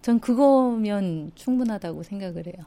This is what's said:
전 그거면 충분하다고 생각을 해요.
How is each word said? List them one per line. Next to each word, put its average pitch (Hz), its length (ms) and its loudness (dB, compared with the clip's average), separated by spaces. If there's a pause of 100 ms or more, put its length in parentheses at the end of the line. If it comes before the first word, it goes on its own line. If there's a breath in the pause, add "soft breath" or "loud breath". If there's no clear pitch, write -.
전 233 200 2
그거면 220 1120 2
충분하다고 208 680 -4
생각을 175 440 -10
해요. 175 200 -16